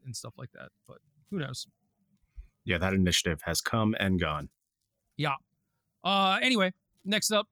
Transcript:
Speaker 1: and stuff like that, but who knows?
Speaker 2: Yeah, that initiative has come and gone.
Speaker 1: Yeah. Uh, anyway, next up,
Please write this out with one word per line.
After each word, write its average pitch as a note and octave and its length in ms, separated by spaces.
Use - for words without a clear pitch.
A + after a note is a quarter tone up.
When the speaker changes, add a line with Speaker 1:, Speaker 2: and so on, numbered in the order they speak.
Speaker 1:
and B2+ 100
stuff - 220
like - 160
that, - 160
but - 100
who G3+ 80
knows? C3 260
Speaker 2:
Yeah, F#2 120
that F#2+ 160
initiative F2+ 520
has E2+ 160
come A2 380
and F#2+ 200
gone. D2+ 300
Speaker 1:
Yeah. C#3+ 180
Uh, G3 400
anyway, G#3 300
next G3+ 280
up, G#3+ 200